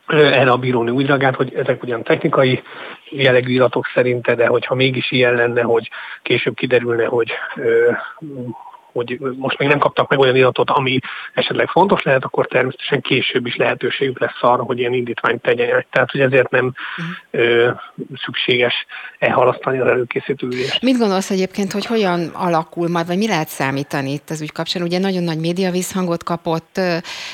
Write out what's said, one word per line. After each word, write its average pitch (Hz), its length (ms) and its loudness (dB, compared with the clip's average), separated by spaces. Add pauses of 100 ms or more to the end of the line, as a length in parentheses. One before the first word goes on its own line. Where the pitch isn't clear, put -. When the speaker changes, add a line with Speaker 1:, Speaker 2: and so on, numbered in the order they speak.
Speaker 1:
Ö, 151 180 6
erre 135 260 4
a 123 60 2
bírónő 123 340 0
úgy 135 140 0
reagált, 139 300 2
hogy 131 180 -4
ezek 131 300 -2
ugyan 120 200 -6
technikai 139 600 2 (460)
jellegű 127 440 2
iratok 123 400 2
szerinte, 123 420 2
de 117 120 4
hogyha 117 280 0
mégis 131 360 0
ilyen 123 220 4
lenne, 120 280 2
hogy 113 280 2 (340)
később 120 320 0
kiderülne, 120 500 0
hogy, 117 260 0 (240)
ö, 117 360 2 (1000)
hogy 120 260 -4 (180)
most 135 200 -4
még 143 100 0
nem 147 120 4
kaptak - 300 0
meg 147 100 2
olyan 127 160 6
iratot, 127 340 0
ami 131 300 0 (340)
esetleg 120 340 -2
fontos 190 360 4
lehet, 135 200 2
akkor 131 240 -2
természetesen 127 540 -2
később 123 440 -2
is 120 100 -6
lehetőségük 123 640 -2
lesz - 220 -4
arra, 123 220 4
hogy 120 160 -4
ilyen 120 140 0
indítványt 120 480 -2
tegyenek. 123 500 0
Tehát, 131 200 2
hogy 139 100 0
ezért 131 280 4
nem, 127 240 0 (240)
Speaker 2:
Mhm. 165 440 -6
Speaker 1:
ö, 120 280 4 (560)
szükséges 123 480 0 (460)
elhalasztani 127 600 2
az 123 80 0
előkészítő 123 600 -2
ülést. 127 340 -4
Speaker 2:
Mit 254 160 4
gondolsz 196 320 0
egyébként, 190 420 -2
hogy 202 140 -4
hogyan 180 480 0
alakul 170 540 0
majd, 170 200 -2
vagy 175 100 -2
mi 220 100 0
lehet 160 200 0
számítani 139 640 -4
itt 143 180 -8
az 156 120 -6
ügy 151 100 -8
kapcsán? 165 320 -6
Ugye 175 160 -2
nagyon 190 240 0
nagy 165 160 -2
média 175 320 0
visszhangot 180 520 -2
kapott, 165 540 -4
ö, 180 180 0 (380)